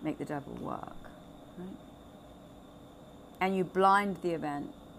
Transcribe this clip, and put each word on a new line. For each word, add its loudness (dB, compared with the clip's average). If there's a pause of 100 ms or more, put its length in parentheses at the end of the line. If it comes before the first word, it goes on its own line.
make -2
the -2
devil -4
work, -6 (480)
right? -8 (1600)
And 4
you 6
blind 8
the 2
event, -2 (240)